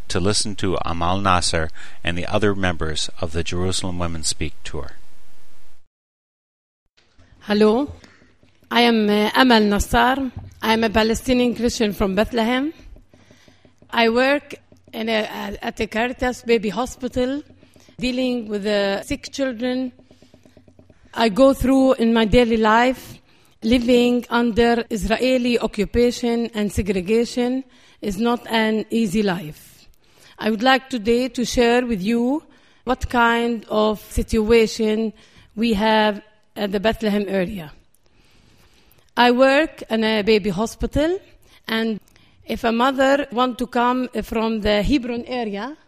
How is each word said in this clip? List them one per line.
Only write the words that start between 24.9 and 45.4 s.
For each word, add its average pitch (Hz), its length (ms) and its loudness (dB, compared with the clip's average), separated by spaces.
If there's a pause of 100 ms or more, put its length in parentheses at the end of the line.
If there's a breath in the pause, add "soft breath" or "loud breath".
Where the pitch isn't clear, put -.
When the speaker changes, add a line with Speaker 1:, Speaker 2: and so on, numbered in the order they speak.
Speaker 2:
occupation 233 920 0
and 208 180 -2
segregation 226 920 -2 (360 soft breath)
is 202 160 -6
not 240 300 -2
an 220 420 0
easy 220 340 0
life. 175 420 -6 (760 soft breath)
I 220 120 -2
would 214 100 -4
like 262 300 2
today 240 380 0
to 254 160 -6
share 240 380 2
with 233 160 -4
you 233 440 0 (400 soft breath)
what - 260 -4
kind 233 600 0
of 214 300 0 (120)
situation 220 1000 0 (440 soft breath)
we 226 180 0
have 214 480 2 (340)
at 208 160 -4
the 208 80 -2
Bethlehem 208 480 0
area. 185 440 -4 (1400 soft breath)
I 240 160 4
work 269 580 2
in 220 140 0
a 220 180 0
baby 208 300 2
hospital, 247 680 -2 (500 soft breath)
and 226 320 -2 (460 soft breath)
if 226 180 -6
a 226 80 0
mother 269 600 2
want 247 260 0
to 247 80 -4
come 247 440 0 (120)
from 220 400 -2
the 208 220 2
Hebron 240 420 0
area 233 500 -6 (120)